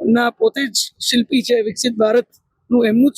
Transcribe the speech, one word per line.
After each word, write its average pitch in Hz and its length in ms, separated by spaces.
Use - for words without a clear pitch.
ના, 240 180
પોતે 277 360
જ 208 80
શિલ્પી 240 420
છે, 240 180
વિકસિત 220 320
ભારતનું 233 960
એમનું 240 240
જ - 80